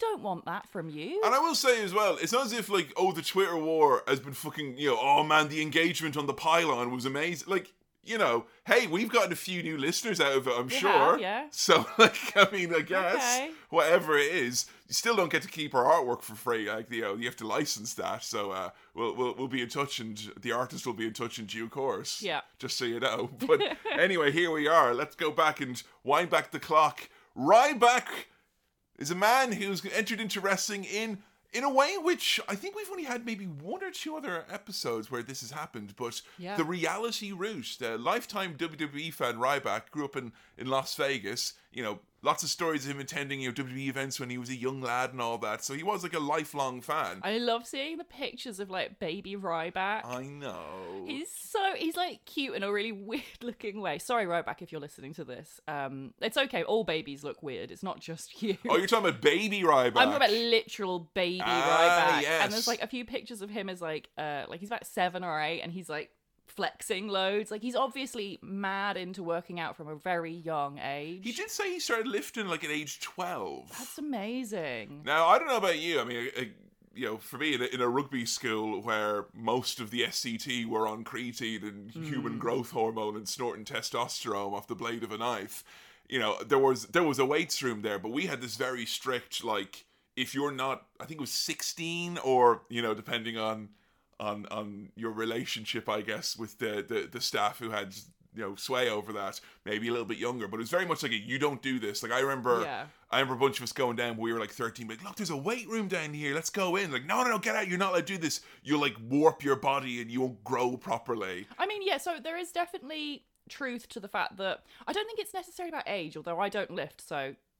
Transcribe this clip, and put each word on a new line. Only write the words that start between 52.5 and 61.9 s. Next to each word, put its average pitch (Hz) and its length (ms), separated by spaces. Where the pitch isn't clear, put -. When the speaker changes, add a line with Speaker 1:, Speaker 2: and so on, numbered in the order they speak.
Speaker 1:
in 196 80
a 202 80
really 208 220
<laughs> 202 180
weird 262 120
looking 220 380
way. 160 180
Sorry, 233 280
Ryback, 170 340
if 170 100
you're 156 120
listening 139 320
to 160 100
this. - 420
Um, 135 540
it's 220 160
okay, 262 260
all 214 220
babies 147 400
look - 180
weird, 127 280
it's - 120
not 190 180
just - 420
you. 196 160
Speaker 2:
Oh, 160 80
you're 190 100
talking 214 220
about 123 140
baby 196 400
Ryback. 131 340
Speaker 1:
I'm 269 140
talking 294 60
about 254 140
literal 220 840
baby 180 280
Speaker 2:
Ah, 151 760